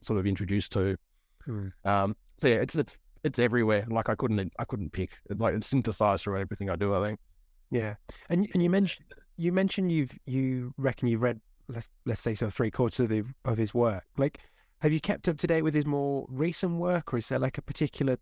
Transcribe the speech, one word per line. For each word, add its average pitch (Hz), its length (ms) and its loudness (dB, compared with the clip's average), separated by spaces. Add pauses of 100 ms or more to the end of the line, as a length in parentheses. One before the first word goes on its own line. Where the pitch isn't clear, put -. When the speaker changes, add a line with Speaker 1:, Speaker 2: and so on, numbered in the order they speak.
Speaker 1:
sort 107 180 -2
of 92 60 0
introduced 98 480 0
to. 95 240 2 (480)
Speaker 2:
Hmm. 104 220 -6 (180)
Speaker 1:
Um, 101 300 2 (220)
so 147 100 2
yeah, 117 80 6
it's, 127 200 0
it's, - 200 -2 (280)
it's 139 160 -2
everywhere. 110 500 2
Like, 113 200 0
I 110 60 2
couldn't, 104 440 0
I 123 60 -4
couldn't 98 280 -6
pick. 92 240 -4 (120)
It, 101 100 -4
like, 104 160 2
it's 107 120 -4
synthesized 107 560 2
through 98 160 -2
everything 98 300 -4
I 87 60 -2
do, 101 200 0
I 95 100 2
think. 104 140 -4 (520)
Speaker 2:
Yeah, 110 240 -2 (340)
and, 180 240 2
and 175 100 4
you 175 60 4
mentioned, 190 380 0 (280)
you 170 160 0
mentioned 185 400 2
you've, 151 340 0
you 131 520 -2
reckon 127 320 0
you've 113 120 2
read, 120 200 0 (260)
let's, 117 220 -10 (160)
let's 113 160 -2
say, 113 140 -2
sort 113 120 -2
of 101 60 -6
three 113 180 0
quarters 120 300 0
of 117 80 2
the, 110 140 0 (220)
of 117 120 0
his 110 160 0
work. 113 320 0 (120)
Like, 139 220 0 (400)
have 156 140 4
you 156 80 0
kept - 260 -2
up 160 100 2
to 170 100 -2
date 160 160 2
with 156 100 2
his 147 120 2
more 143 440 0
recent 170 460 -2
work, 175 380 -2
or 123 40 2
is 113 120 -4
there, 127 100 0
like, 131 180 -2
a - 40 -6
particular - 600 0